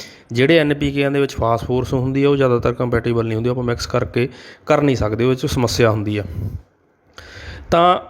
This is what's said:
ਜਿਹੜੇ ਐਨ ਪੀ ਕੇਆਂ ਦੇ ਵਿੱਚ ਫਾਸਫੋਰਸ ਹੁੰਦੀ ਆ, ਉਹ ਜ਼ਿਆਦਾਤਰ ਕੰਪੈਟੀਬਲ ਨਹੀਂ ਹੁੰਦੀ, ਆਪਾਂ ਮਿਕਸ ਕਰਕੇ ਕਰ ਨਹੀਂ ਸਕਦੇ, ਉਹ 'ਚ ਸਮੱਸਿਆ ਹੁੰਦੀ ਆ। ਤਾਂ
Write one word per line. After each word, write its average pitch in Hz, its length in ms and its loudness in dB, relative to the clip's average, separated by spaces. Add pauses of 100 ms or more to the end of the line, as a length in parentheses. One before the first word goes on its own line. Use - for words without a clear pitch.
(320)
ਜਿਹੜੇ 135 260 4
ਐਨ 147 160 2
ਪੀ 143 180 -2
ਕੇਆਂ 139 200 0
ਦੇ 139 100 0
ਵਿੱਚ 139 140 -2
ਫਾਸਫੋਰਸ 120 580 -2
ਹੁੰਦੀ 135 300 0
ਆ, 143 60 4
ਉਹ 143 60 2
ਜ਼ਿਆਦਾਤਰ 123 380 2
ਕੰਪੈਟੀਬਲ 120 520 -2
ਨਹੀਂ 113 100 -4
ਹੁੰਦੀ, 117 140 -2
ਆਪਾਂ 127 140 -2
ਮਿਕਸ 120 220 -4
ਕਰਕੇ 123 440 -2 (360)
ਕਰ 147 160 2
ਨਹੀਂ 135 140 4
ਸਕਦੇ, 110 280 -2
ਉਹ 131 120 2
'ਚ 131 100 -4
ਸਮੱਸਿਆ 120 460 2
ਹੁੰਦੀ 104 260 -2
ਆ। 98 60 -4 (1500)
ਤਾਂ 175 280 6 (100)